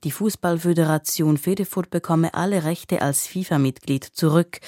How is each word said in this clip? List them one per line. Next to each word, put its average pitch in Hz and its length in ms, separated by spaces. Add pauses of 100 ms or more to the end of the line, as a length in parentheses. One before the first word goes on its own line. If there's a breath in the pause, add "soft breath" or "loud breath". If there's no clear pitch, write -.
Die 147 60
Fußballföderation 165 1300
fedefut 185 520
bekomme 165 440
alle 185 300
Rechte 170 380
als 143 260
fifa-Mitglied 139 800
zurück, 165 640